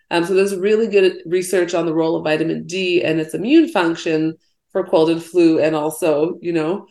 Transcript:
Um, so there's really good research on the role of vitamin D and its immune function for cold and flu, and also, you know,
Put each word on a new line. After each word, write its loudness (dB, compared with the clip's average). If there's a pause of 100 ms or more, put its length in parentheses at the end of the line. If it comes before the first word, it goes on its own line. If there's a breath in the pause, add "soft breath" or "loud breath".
(100)
Um, 0
so -2
there's 2
really 0
good 2
research -2
on -2
the -2
role 0
of -6
vitamin -2
D -2
and 0
its -6
immune 4
function -2 (340)
for -4
cold 2
and -2
flu, 2
and 2
also, -2
you -6
know, -4